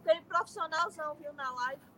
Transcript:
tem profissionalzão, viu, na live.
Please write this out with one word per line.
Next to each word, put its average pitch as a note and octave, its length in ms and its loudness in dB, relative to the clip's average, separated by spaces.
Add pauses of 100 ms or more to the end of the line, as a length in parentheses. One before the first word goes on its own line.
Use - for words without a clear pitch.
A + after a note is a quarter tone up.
tem E4 180 6
profissionalzão, E4+ 960 0
viu, D4 140 -10
na C4+ 180 -6
live. B3+ 300 -4 (160)